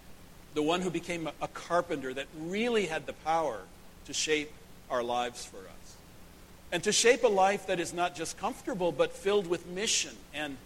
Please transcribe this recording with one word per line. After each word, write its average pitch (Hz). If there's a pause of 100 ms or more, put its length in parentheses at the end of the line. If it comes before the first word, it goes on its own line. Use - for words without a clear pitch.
(520)
the 151
one 170
who 185
became 170
a, 147
a 151
carpenter 156
that 135 (120)
really 208
had 156
the 127
power 151 (440)
to -
shape 151 (380)
our 127
lives 120
for -
us? 90 (760)
And 175
to 208
shape 240
a 247
life 196
that 185
is 165
not 175
just 165
comfortable, 190
but 160
filled 202
with 170
mission 180 (200)
and 143